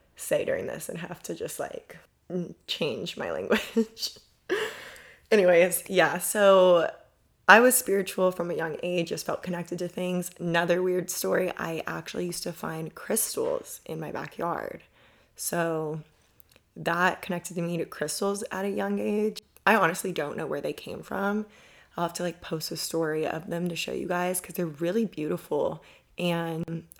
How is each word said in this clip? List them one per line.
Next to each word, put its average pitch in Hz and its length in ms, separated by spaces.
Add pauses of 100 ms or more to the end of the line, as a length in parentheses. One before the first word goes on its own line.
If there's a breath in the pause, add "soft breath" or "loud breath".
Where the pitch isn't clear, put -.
(140 soft breath)
say - 300
during - 240
this - 200
and 175 100
have 175 260
to 170 100
just, - 240
like, - 400 (320)
n-, 175 240 (120)
change 143 500
my 113 160
language. - 840 (320)
<laughs> - 840
Anyways, 180 580
yeah, 170 300
so 185 720 (580)
I 208 120
was 247 140
spiritual 190 560
from 175 200
a 165 40
young 156 280
age, 175 260
just 165 180
felt - 160
connected 175 380
to 175 80
things. 180 500
Another 175 440
weird 180 280
story, 185 480
I 165 280
actually 165 400
used 175 180
to 175 80
find 160 420
crystals - 880
in 160 160
my 156 120
backyard. - 680 (540 soft breath)
So 160 640 (760 soft breath)
that 170 460
connected 175 340
me 170 220
to 160 60
crystals 202 680
at 190 120
a 202 60
young 202 300
age. 214 400 (260)
I 208 80
honestly 185 380
don't 147 240
know 160 100
where 143 140
they 147 120
came - 300
from. 202 440 (500 loud breath)
I'll 170 80
have 170 100
to, 180 80
like, 170 180
post - 300
a 165 60
story 156 500
of - 220
them 175 200
to 170 80
show - 160
you - 140
guys 180 340
'cause - 140
they're 175 120
really 170 380
beautiful. 156 760 (360 loud breath)
And 165 640 (160)